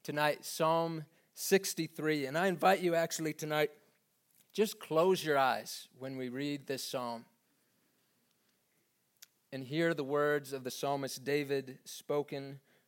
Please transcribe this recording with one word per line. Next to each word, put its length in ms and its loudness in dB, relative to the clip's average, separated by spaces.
tonight, 400 0
Psalm 640 0
sixty-three. 920 0
And 120 -2
I 100 4
invite 340 4
you 140 2
actually 360 0
tonight, 400 0
just 260 0
close 460 4
your 140 2
eyes 500 0
when 200 -8
we 100 -6
read 400 -6
this 160 -4
psalm 400 -6
and 100 -8
hear 300 2
the 100 -2
words 480 2
of 140 -6
the 60 -6
psalmist 520 -4
David 640 -2
spoken 760 -6